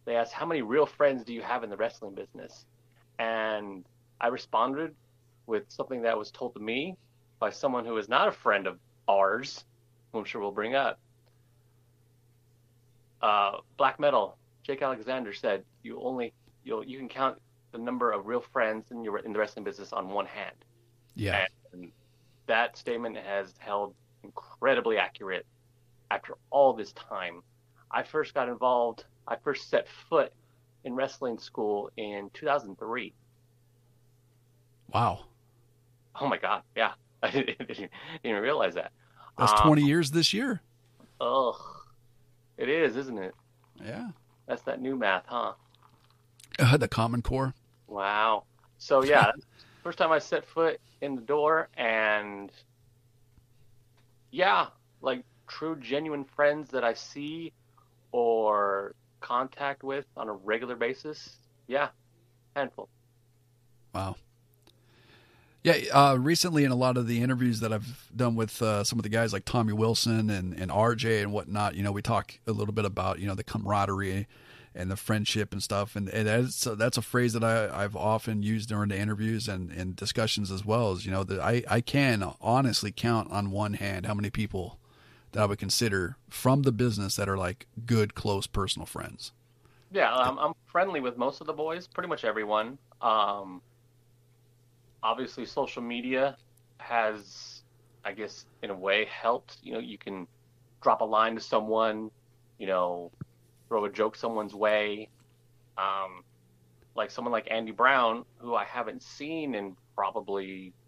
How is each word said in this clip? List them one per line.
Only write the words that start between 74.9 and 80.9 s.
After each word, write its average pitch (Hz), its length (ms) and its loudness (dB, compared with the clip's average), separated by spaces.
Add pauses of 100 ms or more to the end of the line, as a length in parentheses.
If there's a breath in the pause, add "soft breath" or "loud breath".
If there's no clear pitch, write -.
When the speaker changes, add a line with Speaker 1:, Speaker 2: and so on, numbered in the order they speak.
Speaker 2:
the 98 40 -2
friendship 107 580 0
and 98 100 -4
stuff. 101 320 -2
And, 101 140 -2
and 107 180 0
that's, 117 280 2
so 113 200 -2
that's 120 240 2
a - 20 0
phrase 123 320 2
that 113 100 0
I, 107 400 2
I've 101 120 -2
often 107 480 0
used 110 260 0
during 104 200 0
the 95 100 -2
interviews 107 480 0
and, 92 240 -6
and 92 240 -6
discussions 104 560 -2
as 95 120 -4
well, 110 280 2